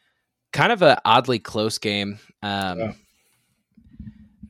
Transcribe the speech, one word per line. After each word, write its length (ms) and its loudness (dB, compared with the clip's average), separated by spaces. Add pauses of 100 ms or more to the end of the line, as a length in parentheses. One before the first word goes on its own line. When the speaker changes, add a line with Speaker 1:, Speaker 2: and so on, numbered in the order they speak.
(520)
Speaker 1:
kind 180 2
of 120 -2
a 240 6
oddly 320 4
close 400 -4
game. 400 -4 (240)
Um, 360 -6
Speaker 2:
Yeah. 140 -6 (1600)